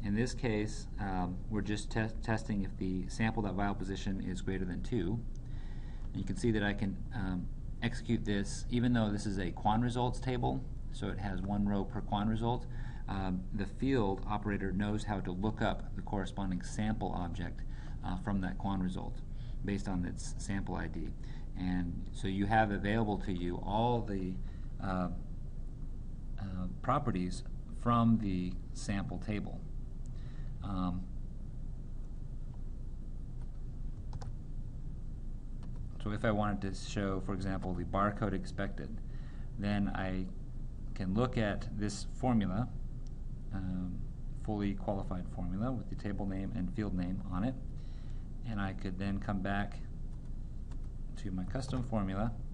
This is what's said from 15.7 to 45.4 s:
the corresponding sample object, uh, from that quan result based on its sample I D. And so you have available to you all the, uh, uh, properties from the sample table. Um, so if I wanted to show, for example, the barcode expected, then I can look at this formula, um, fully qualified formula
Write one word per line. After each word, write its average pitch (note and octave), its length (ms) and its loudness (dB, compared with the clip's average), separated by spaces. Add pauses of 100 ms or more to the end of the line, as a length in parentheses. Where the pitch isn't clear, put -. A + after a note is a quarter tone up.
the - 60 -2
corresponding F#2 580 0
sample G#2+ 520 0
object, F2 500 -2 (420)
uh, F#2 140 -2
from G2 240 2
that F2+ 160 0
quan G2 240 2
result F#2 400 -2 (420)
based G2+ 240 0
on F2+ 160 2
its - 320 -2
sample F#2 380 0
I F2 140 -2
D. - 200 -2 (480)
And F2+ 560 0
so - 160 -2
you G2 160 4
have A2 260 8
available G2+ 500 4
to G2+ 120 0
you F2 320 0
all A2+ 380 4
the, F#2+ 320 0 (500)
uh, F#2 240 2 (1300)
uh, F#2 280 -2 (160)
properties A2 640 2 (360)
from A#2 380 8
the F#2 340 2 (220)
sample F#2+ 440 -2
table. G#2 400 -2 (1040)
Um, F#2 400 0 (4000)
so G#2 100 0
if G#2 120 -2
I A#2 60 8
wanted G#2 320 4
to F#2+ 280 -2
show, G2 360 2
for G#2 80 0
example, F#2 400 0
the F2 100 -2
barcode G2+ 480 2
expected, F#2+ 560 -2 (720)
then G2+ 360 2
I F#2+ 300 0 (720)
can F#2 180 0
look A#2 240 4
at G#2 320 2 (100)
this G#2 280 0 (120)
formula, A2+ 500 4 (840)
um, F#2 460 0 (460)
fully G2+ 300 2
qualified F#2+ 600 0
formula F#2 360 0